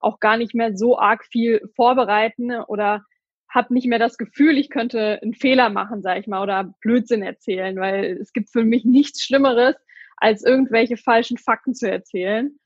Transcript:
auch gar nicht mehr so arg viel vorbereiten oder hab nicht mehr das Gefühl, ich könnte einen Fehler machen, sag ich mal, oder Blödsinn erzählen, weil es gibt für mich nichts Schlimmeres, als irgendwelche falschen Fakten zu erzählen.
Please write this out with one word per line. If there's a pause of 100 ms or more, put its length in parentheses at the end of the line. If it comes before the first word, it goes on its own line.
auch
gar
nicht
mehr
so
arg
viel
vorbereiten
oder (480)
hab
nicht
mehr
das
Gefühl,
ich
könnte
einen
Fehler
machen,
sag
ich
mal,
oder (100)
Blödsinn
erzählen,
weil
es
gibt
für
mich
nichts
Schlimmeres, (440)
als
irgendwelche
falschen
Fakten
zu
erzählen.